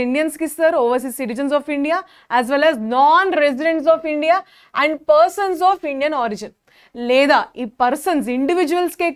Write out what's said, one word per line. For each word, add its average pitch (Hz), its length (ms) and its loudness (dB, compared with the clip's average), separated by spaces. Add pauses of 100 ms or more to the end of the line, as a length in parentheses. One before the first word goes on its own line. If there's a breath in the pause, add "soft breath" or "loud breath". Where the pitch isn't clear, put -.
ఇండియన్స్‌కి 302 440 -2
ఇస్తారు, 330 360 0
overseas 247 360 -2
citizens 254 380 -4
of 277 80 -10 (100)
India, 302 220 -2 (400 soft breath)
as 247 140 0
well 285 180 2
as 277 80 -2 (160)
non-residents 311 1000 2
of 320 60 -4 (140)
India 311 240 2 (440 soft breath)
and 302 100 0 (200)
persons 370 480 2 (120)
of 359 200 -4
Indian 294 300 -2
origin. 214 300 -8 (580 soft breath)
లేదా 269 280 4 (240)
ఈ - 20 -6 (160)
పర్సన్స్ 277 540 0
ఇండివిడ్యువల్స్‌కే 339 800 0